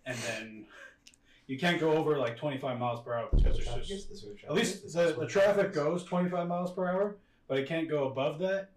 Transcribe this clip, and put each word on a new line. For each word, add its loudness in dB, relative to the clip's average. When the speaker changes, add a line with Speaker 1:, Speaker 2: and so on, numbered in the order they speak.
Speaker 1:
And -6
then -8
<laughs> -20
you -6
can't 0
go 4
over, 2
like, -2
twenty-five -4
miles -2
per -6
hour -4
because 6
Speaker 2:
This 6
Speaker 1:
there's 2
Speaker 2:
traffic -2
Speaker 1:
just, -8
Speaker 2:
is, -14
this -
is -14
Speaker 1:
at -4
least 2
Speaker 2:
traffic -18
is, -12
Speaker 1:
the, 2
Speaker 2:
this 4
Speaker 1:
the -2
Speaker 2:
is -8
Speaker 1:
traffic 6
Speaker 2:
traffic 4
is. -8
Speaker 1:
goes 0
twenty-five 0
miles -2
per -2
hour, 0
but 0
it -2
can't -2
go 0
above -2
that, -2